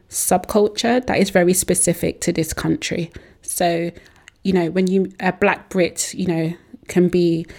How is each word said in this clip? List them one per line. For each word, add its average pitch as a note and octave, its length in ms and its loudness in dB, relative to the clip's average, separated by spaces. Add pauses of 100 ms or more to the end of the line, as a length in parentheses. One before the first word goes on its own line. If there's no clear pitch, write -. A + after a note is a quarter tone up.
(100)
subculture G#3 960 0
that - 120 0
is F#3+ 120 2
very F3+ 240 4
specific - 640 -2
to F#3+ 120 -2
this E3 200 -4
country. - 580 -4 (300)
So, E3+ 500 -2 (540)
you F#3+ 80 0
know, F3 180 2
when F#3 180 0
you, F#3+ 320 2
a F#3 120 0
Black - 380 0
Brit, - 420 -2
you F#3 140 -6
know, E3 260 -2 (360)
can F3+ 200 4
be E3+ 380 0 (120)